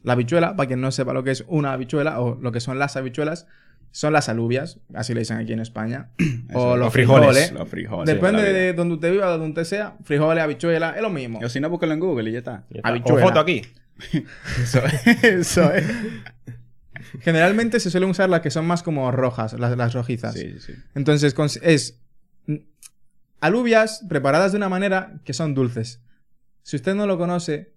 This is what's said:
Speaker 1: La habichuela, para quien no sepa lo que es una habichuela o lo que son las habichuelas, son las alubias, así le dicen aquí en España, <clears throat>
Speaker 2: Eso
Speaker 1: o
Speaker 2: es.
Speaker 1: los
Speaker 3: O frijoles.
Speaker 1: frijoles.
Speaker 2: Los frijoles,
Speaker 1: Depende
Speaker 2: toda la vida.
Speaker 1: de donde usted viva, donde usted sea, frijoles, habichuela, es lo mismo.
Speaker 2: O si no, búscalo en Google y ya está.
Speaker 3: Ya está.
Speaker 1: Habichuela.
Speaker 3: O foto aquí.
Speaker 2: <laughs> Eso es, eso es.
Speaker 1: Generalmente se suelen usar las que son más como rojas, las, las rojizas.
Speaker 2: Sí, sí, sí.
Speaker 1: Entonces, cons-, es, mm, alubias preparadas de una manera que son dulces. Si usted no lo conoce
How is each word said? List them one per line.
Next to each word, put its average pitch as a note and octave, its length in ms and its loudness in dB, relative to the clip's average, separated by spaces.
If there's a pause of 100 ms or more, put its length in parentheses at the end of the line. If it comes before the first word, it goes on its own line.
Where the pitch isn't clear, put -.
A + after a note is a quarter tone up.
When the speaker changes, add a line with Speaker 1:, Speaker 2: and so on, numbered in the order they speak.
Speaker 1:
La B2 80 0
habichuela, E3 420 0
para C#3+ 140 -2
quien B2+ 120 -4
no C3 120 -2
sepa B2+ 200 -4
lo C3 120 -4
que C3+ 80 -2
es C3 160 -6
una D3 240 -2
habichuela C3 480 -2
o A#2+ 200 -2
lo B2 120 -6
que A#2+ 80 -4
son C3 180 -6
las C#3 180 -4
habichuelas, D3 500 -6 (460)
son D3+ 200 -2
las D3 160 2
alubias, A#2 500 -4 (140)
así A#2 220 -6
le A#2 60 -2
dicen A2+ 180 -6
aquí A2+ 160 -6
en A2+ 60 -4
España, A2+ 540 -8
<clears throat> - 40 -16 (320)
Speaker 2:
Eso B2 80 -2
Speaker 1:
o B2 160 2
Speaker 2:
es. B2 60 2
Speaker 1:
los A#2+ 80 2
Speaker 3:
O - 20 2
frijoles. B2+ 400 8
Speaker 1:
frijoles. C#3+ 220 4
Speaker 2:
Los - 180 -8
frijoles, G#2 360 -6
Speaker 1:
Depende D#3+ 260 4
Speaker 2:
toda G#3+ 100 2
la G3 80 2
vida. F#3+ 80 2
Speaker 1:
de F#3 160 2
donde E3+ 220 0
usted E3+ 160 -2
viva, G3 160 2
donde D#3+ 200 -2
usted E3 160 -4
sea, G3+ 400 -6
frijoles, D#3 400 2
habichuela, D#3+ 520 0
es D3+ 60 -4
lo A3 60 -2
mismo. B2 340 -6
Speaker 2:
O A#2 60 -4
si B2+ 120 -4
no, D#3+ 100 -2
búscalo E3 240 -2
en D#3 60 -2
Google C3+ 280 -2
y A2 60 -4
ya B2 60 -6
está. B2 280 -12
Speaker 3:
Ya - 100 -14
está. A2+ 120 -2
Speaker 1:
Habichuela. A#2+ 340 4
Speaker 3:
O F#3 40 8
foto E3+ 120 6
aquí. D3+ 220 0 (500)
Speaker 2:
<laughs> - 500 -4
Eso A#2+ 220 2
es, D#3 400 2
eso F3 480 4
es. F3+ 120 2 (1400)
Speaker 1:
Generalmente G3 600 4
se F3+ 100 -2
suelen F#3 200 2
usar F#3 180 2
las E3+ 120 4
que D#3 100 -4
son D#3+ 160 -2
más E3+ 160 0
como C3+ 280 -2
rojas, A#2+ 440 -2
las, A#2+ 220 -2
las A#2+ 180 0
rojizas. A#2+ 400 -4
Speaker 2:
Sí, F2+ 240 -10
sí, - 20 -18
sí. - 120 -16 (220)
Speaker 1:
Entonces, C#3+ 420 2
cons-, C#3+ 260 -2
es, D3+ 380 2 (460)
mm, D3 100 -4 (840)
alubias A3 680 2
preparadas D#3 440 2
de G#3 60 -2
una G3+ 100 -2
manera F#3 460 -2 (100)
que C#3+ 80 -8
son D3+ 220 -2
dulces. A#2+ 480 -2 (600)
Si - 140 -8
usted F#3 180 -2
no G#3 120 -2
lo F#3 120 0
conoce E3+ 580 -4